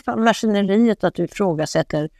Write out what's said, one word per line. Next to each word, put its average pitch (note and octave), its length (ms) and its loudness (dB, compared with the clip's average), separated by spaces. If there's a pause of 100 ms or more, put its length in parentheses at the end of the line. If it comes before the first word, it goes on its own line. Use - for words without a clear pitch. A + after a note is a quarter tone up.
(180)
maskineriet, A3 840 2
att F3+ 160 -2
vi F3 40 -2
ifrågasätter D#3 880 -2 (100)